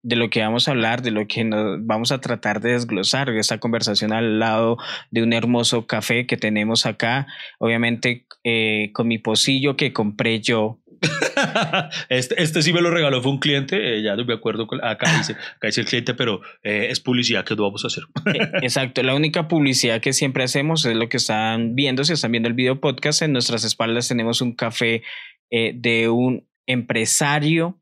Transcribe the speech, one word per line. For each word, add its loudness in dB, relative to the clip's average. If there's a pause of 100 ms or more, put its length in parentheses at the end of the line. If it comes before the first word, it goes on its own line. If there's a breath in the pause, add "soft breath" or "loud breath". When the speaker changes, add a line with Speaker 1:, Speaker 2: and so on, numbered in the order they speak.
Speaker 1:
de 2
lo 2
que 0
vamos 2
a 0
hablar, 0
de -2
lo -2
que -2
nos 0
vamos 0
a 0
tratar -2
de 0
desglosar, 0
de 0
esta -2
conversación 0
al 2
lado 2 (360 loud breath)
de 2
un 4
hermoso 2
café 0
que 0
tenemos 0
acá, 0 (320 loud breath)
obviamente, 0 (160)
eh, 0
con 0
mi 2
pocillo 0
que 0
compré 0
yo. 0 (200)
Speaker 2:
<laughs> -2
Este, 0
este 0
sí 4
me 4
lo 4
regaló, 2
fue 2
un -2
cliente, 0
eh, -2
ya 0
no -2
me -2
acuerdo -4
cuál, -6
acá 0
dice, -4 (220 loud breath)
acá -6
dice 0
el -4
cliente, -2
pero, -2 (220 loud breath)
eh, -2
es -4
publicidad 0
que -2
no 0
vamos -2
a -4
hacer. -6 (120)
<laughs> -6 (100)
Speaker 1:
Eh, 0 (140)
exacto, -2
la 2
única 0
publicidad 2
que 0
siempre 0
hacemos 0
es 2
lo 0
que -4
están 0
viendo, 0
si 2
están 0
viendo 2
el 0
video 2
podcast, 0
en 2
nuestras 0
espaldas -2
tenemos 0
un -2
café, -2 (480 loud breath)
eh, 0
de 2
un 2 (220)
empresario 0